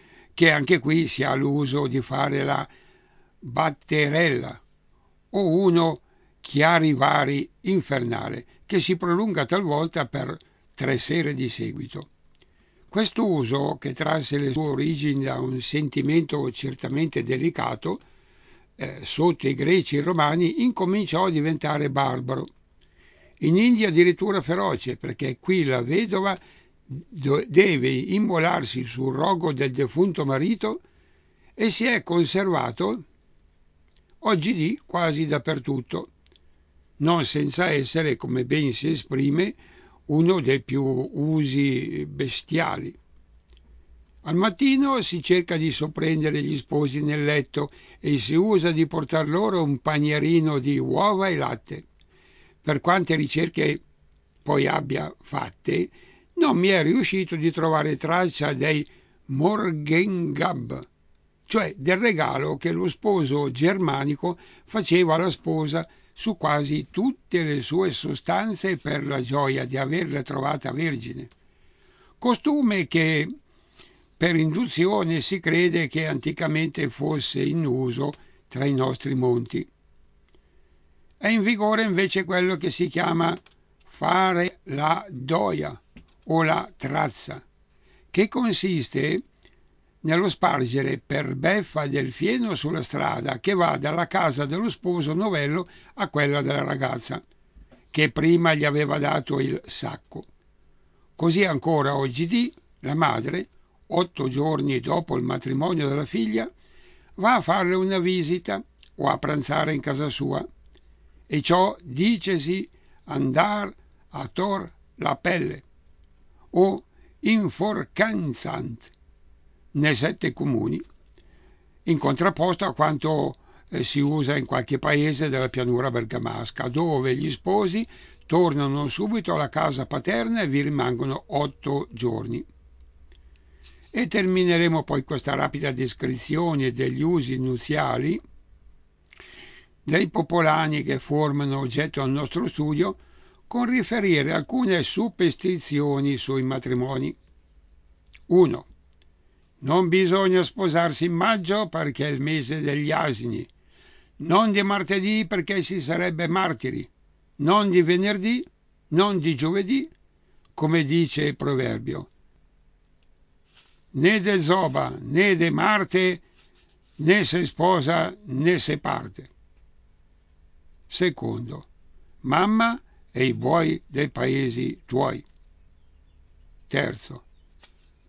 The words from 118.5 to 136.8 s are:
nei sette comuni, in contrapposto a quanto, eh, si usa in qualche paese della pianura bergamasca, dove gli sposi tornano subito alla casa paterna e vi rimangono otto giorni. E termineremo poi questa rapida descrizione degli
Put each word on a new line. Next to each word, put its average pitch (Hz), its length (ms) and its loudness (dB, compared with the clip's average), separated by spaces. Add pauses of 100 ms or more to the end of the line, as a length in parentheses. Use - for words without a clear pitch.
nei 151 180 4
sette 135 380 -2
comuni, 139 500 -2 (1040)
in 165 140 2
contrapposto 165 640 0
a 160 100 -2
quanto, 151 640 0 (320)
eh, - 160 -4
si 143 160 -4
usa 143 380 2
in 127 80 -2
qualche 131 340 -2
paese 151 480 0
della 131 220 -2
pianura 123 420 0
bergamasca, 117 800 -6
dove 135 440 0
gli 147 160 -2
sposi 196 560 0 (400)
tornano 147 640 2
subito 202 460 -2
alla 151 160 0
casa 147 360 -2
paterna 220 580 -2
e 160 40 -2
vi 143 140 2
rimangono 135 640 -2
otto 143 640 -4
giorni. 113 500 -4 (1500)
E 233 160 0
termineremo 175 760 2
poi 143 200 -2
questa 139 320 -4
rapida 143 380 -2
descrizione 131 1000 -2
degli 131 300 -2